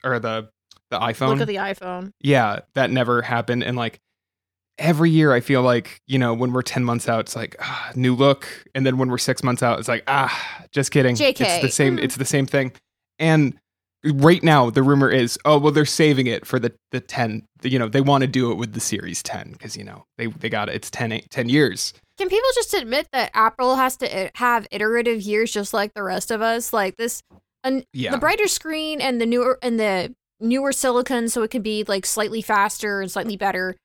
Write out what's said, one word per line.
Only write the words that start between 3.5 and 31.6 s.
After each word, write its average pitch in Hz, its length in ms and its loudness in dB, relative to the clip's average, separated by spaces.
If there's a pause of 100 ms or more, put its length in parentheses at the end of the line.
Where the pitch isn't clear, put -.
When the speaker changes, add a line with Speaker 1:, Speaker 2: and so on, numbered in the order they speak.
Speaker 1:
And, 123 120 -4
like, 113 220 -6 (800)
every 160 320 4
year 156 220 6
I 123 80 4
feel 131 220 2
like, 120 440 0
you 131 120 0
know, 120 160 2
when 123 180 -2
we're 127 100 0
ten 123 220 -4
months 120 240 -2
out, 113 120 0
it's - 160 -8
like, 113 240 -10
"Ah, - 360 -8
new 127 180 2
look." 135 320 2 (280)
And 131 120 0
then 127 120 2
when 127 120 0
we're 120 80 -2
six - 240 -2
months 123 200 0
out, 117 180 2
it's 113 80 -8
like, 117 180 -4
"Ah, - 640 -2
just 139 200 -2
kidding." 127 240 4
Speaker 2:
J 277 160 2
K. 247 120 -2 (120)
Speaker 1:
It's 170 60 -2
the 131 80 0
same, 135 260 2
Speaker 2:
Mm. - 80 -2
Speaker 1:
it's 131 120 -4
the 135 80 -4
same 139 220 0
thing. 131 260 -2 (460)
And 156 400 4 (460)
right 151 380 6
now 143 280 6
the 135 120 4
rumor 139 280 4
is, 123 340 2
"Oh, 147 140 6
well, 147 140 4
they're 151 120 4
saving 139 420 4
it 117 200 -4
for 127 120 -2
the, 117 140 -2 (180)
the 131 100 -4
ten." 110 440 -4 (180)
You 127 160 0
know, 113 100 0
they 139 120 2
wanna 135 260 4
do 127 240 0
it 98 60 -2
with 107 160 -8
the 110 80 -8
Series 90 420 -6
ten - 340 -12
'cause, 104 200 -14
you 104 80 -14
know, 98 200 -20 (140)
they, 117 80 -6
they 113 220 -8
got 104 200 -4
it. 73 60 -8
It's - 160 -8
ten, 113 300 -6 (100)
ten 120 180 -4
years. 131 440 2 (260)
Speaker 2:
Can 392 100 -4
people 466 260 2
just 453 200 -2
admit 269 380 -2
that 240 220 -2
Apple 247 420 2
has 262 220 0
to 190 280 -4
i-, - 100 -8
have 240 340 0
iterative 226 520 0
years 214 300 -2
just 202 200 -4
like 208 220 -2
the 208 80 -10
rest 185 280 -4
of 220 120 -2
us? 226 300 -2
Like 196 240 -2
this, 233 260 -6 (420)
an-, 262 280 -2
Speaker 1:
Yeah. 131 180 -6
Speaker 2:
the 277 80 -2
brighter 381 300 0
screen 311 520 -6
and 254 200 -2
the 226 60 0
newer, 247 360 0
and 233 160 -2
the 190 360 -2 (260)
newer 262 320 0
silicon, 247 560 0
so 226 140 -2
it 220 100 -2
can 233 100 -4